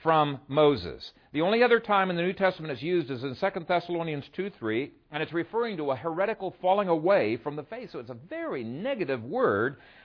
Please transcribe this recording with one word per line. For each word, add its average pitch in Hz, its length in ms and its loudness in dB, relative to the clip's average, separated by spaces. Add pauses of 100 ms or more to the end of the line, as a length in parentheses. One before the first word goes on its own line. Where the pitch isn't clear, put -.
from 151 440 4
Moses. 135 680 2 (200)
The 147 80 -2
only 214 220 2
other 240 180 6
time 202 300 2
in 175 60 -2
the 170 60 0
New 185 120 0
Testament 185 360 0
it's 120 120 -6
used 160 280 0
is 127 140 -6
in 135 100 -4
Second 190 320 -4
Thessalonians 165 680 -2
two 196 160 -4
three, 113 420 -4 (180)
and 151 100 -6
it's 151 120 -4
referring 196 460 -2
to 147 120 -2
a 127 60 0
heretical 180 640 -2
falling 190 280 2
away 160 500 4
from 147 180 -6
the 151 80 -8
faith. 226 260 -14
So 165 80 -10
it's 120 120 -12
a 127 40 -10
very 190 480 -8
negative 135 600 -4
word 139 540 0 (260)